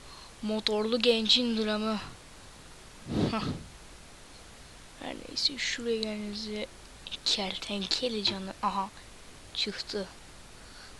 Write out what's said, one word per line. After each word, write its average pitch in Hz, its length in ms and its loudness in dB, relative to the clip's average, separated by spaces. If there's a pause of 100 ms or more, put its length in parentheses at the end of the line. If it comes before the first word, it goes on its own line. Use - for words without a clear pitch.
(420)
Motorlu 214 600 4
gençin 226 600 6
dramı. 214 360 4 (1300)
Hah. 220 140 2 (1600)
Her - 140 -4 (140)
neyse, - 300 2
şuraya 233 380 2
geldiğinizde 214 720 -2 (580)
kertenkele 202 1000 2
canı. 190 380 0
Aha. 196 280 2 (640)
Çıktı. - 540 -2 (920)